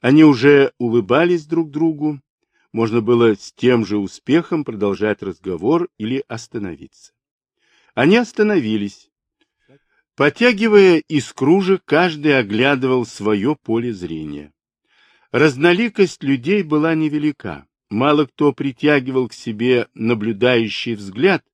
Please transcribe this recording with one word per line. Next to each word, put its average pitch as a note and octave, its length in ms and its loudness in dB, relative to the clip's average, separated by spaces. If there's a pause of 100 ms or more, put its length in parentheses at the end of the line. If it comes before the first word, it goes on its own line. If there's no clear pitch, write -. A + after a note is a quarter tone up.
Они D3 220 6
уже C#3 540 4
улыбались B2+ 640 0
друг D#3+ 260 -4
другу. D3+ 480 -4 (540)
Можно A2+ 260 0
было A#2 380 2
с - 160 -20
тем A#2+ 320 0
же G#2 120 -4
успехом D3 680 -4
продолжать G2+ 580 -4
разговор G2 640 -4 (100)
или B2 300 -6
остановиться. - 880 -14 (800)
Они F3 240 4
остановились. C#3+ 920 -2 (1040)
Потягивая G3 840 4
из D3 340 -4
кружек, F3+ 540 2
каждый D3+ 520 0
оглядывал B2+ 680 0
своё G#2+ 500 -2
поле A#2 380 -6
зрения. D#2 580 -12 (800)
Разноликость E3+ 880 0
людей C#3 420 -2
была D#3 320 -2
невелика. D3 680 -6 (240)
Мало C#3+ 360 0
кто D3 260 -2
притягивал C3+ 800 -2
к - 40 -18
себе A#2+ 600 -2
наблюдающий A2+ 1000 -2
взгляд B2 580 -4